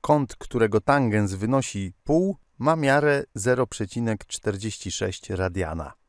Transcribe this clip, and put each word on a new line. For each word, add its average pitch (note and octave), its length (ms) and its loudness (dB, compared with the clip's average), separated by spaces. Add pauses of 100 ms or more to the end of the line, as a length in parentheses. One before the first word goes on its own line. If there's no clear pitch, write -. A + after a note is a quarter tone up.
Kąt, D3 300 2
którego A2 440 2
tangens G#2+ 540 2
wynosi G2+ 580 -2 (120)
pół, F3+ 320 2 (220)
ma D3+ 180 2
miarę C#3+ 480 4 (100)
zero B2 320 2
przecinek A2+ 600 -4
czterdzieści G2+ 640 -6
sześć - 400 -6
radiana. F2 640 -4 (160)